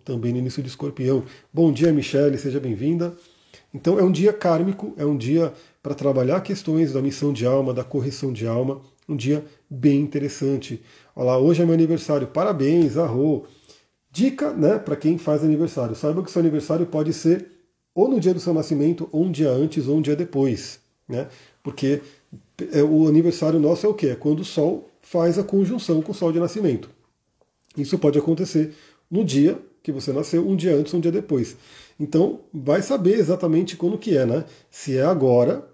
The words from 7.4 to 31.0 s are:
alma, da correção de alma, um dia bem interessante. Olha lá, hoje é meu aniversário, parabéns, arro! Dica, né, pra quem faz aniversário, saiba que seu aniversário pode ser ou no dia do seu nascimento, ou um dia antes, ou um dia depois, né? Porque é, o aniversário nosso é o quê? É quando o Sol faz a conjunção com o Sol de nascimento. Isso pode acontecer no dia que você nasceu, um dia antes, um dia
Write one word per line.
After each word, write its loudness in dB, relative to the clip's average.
alma, 0
da -4
correção -6
de -6
alma, -4
um -4
dia -2
bem 2
interessante. -4
Olha -4
lá, 2
hoje 4
é 4
meu 4
aniversário, 2
parabéns, 2
arro! 0
Dica, -2
né, 4
pra -4
quem 0
faz 0
aniversário, 0
saiba -2
que -14
seu -2
aniversário 0
pode -2
ser 0
ou 4
no 2
dia 2
do -4
seu -2
nascimento, 0
ou 0
um -2
dia 0
antes, 0
ou 2
um 2
dia 0
depois, -2
né? -6
Porque -2
é, 2
o 4
aniversário 2
nosso 2
é 4
o 2
quê? -2
É -2
quando -2
o -6
Sol -2
faz 0
a 0
conjunção 0
com -6
o -8
Sol -2
de 0
nascimento. -2
Isso -2
pode 4
acontecer 0
no 0
dia 2
que -6
você -6
nasceu, -2
um 2
dia 2
antes, 0
um 0
dia 0